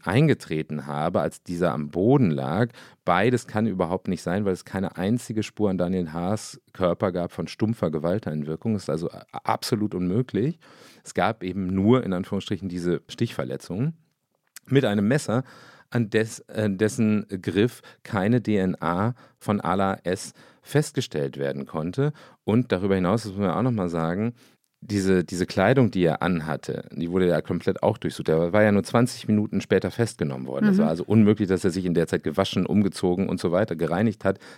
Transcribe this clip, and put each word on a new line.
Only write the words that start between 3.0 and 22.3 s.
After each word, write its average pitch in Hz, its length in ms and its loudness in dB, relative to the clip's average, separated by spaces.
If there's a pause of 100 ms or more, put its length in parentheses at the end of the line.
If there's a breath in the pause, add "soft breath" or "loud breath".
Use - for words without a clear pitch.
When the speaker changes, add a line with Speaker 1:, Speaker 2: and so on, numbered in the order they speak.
Speaker 1:
Beides 110 420 2
kann 110 200 -2
überhaupt 92 420 -2
nicht 92 140 -4
sein, 98 220 -2
weil 95 80 0
es 87 120 -6
keine 95 320 -6
einzige 107 460 -2
Spur 104 280 -2
an 92 80 -2
Daniel 87 340 -2
H.'s 90 480 -6 (120)
Körper 90 400 0
gab 87 200 -4
von 80 160 -6
stumpfer 107 420 -2
Gewalteinwirkung. 80 840 -4
Das 98 100 -6
ist 78 60 -6
also 80 200 -4
a-, - 140 -16 (200)
absolut 104 500 -2
unmöglich. 101 640 -2 (460 soft breath)
Es - 100 -18
gab 98 280 0
eben 92 240 -4
nur, 98 380 4
in 95 80 -4
Anführungsstrichen, 95 560 -4
diese 87 400 -2
Stichverletzung 107 840 -4 (760)
mit 131 160 4
einem 104 240 2
Messer, 127 340 0 (480 loud breath)
an 117 180 0
des-, 110 300 -2 (100)
äh, 107 220 -2
dessen 107 560 2 (160)
Griff 101 400 0 (200 loud breath)
keine 107 380 2
D 107 160 0
N 92 240 0
A 92 340 0 (240 soft breath)
von 104 220 0
Ala 95 440 0
S. - 280 -4 (300 soft breath)
festgestellt 76 720 -4
werden 69 300 -4
konnte. 90 460 -4 (320 loud breath)